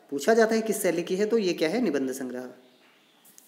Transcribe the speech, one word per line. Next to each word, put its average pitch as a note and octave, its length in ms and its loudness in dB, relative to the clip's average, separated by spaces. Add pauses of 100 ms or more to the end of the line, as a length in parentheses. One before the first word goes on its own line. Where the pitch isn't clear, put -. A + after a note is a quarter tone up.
(100)
पूछा C#3+ 240 2
जाता A3 200 4
है A3+ 80 0
किस G3 200 -2
शैली E3+ 200 0
की F3 140 -4
है, G3+ 100 0
तो A#3 120 2
ये F#3 140 0
क्या D#3+ 160 0
है, G3+ 120 -2
निबंध C#3 320 0
संग्रह। B2+ 380 -10 (960)